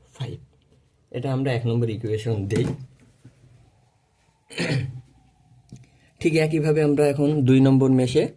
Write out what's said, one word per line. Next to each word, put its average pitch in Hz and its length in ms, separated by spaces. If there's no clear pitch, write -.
five। - 260
এটা 127 180
আমরা 135 220
এক 113 120
নম্বর 120 180
ইকুয়েশন 110 380
দেই। 135 160
ঠিক 165 120
একইভাবে 156 420
আমরা 147 160
এখন 143 160
দুই 131 200
নম্বর 135 220
মেশে 127 240